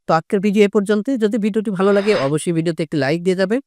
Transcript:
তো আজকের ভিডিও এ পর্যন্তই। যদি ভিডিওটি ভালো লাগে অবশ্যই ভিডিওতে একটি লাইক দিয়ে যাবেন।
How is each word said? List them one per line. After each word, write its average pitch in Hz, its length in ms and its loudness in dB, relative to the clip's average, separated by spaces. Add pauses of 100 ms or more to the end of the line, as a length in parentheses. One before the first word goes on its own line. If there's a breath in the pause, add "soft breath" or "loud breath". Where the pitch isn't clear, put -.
তো 190 60 0
আজকের 175 260 0
ভিডিও 202 260 2
এ - 20 6
পর্যন্তই। 214 500 -2
যদি 214 200 0
ভিডিওটি 208 340 -2
ভালো 190 220 2
লাগে 202 220 2
অবশ্যই 147 380 -2
ভিডিওতে 165 300 -2
একটি 156 140 -6
লাইক 143 260 0
দিয়ে 185 120 0
যাবেন। 196 320 0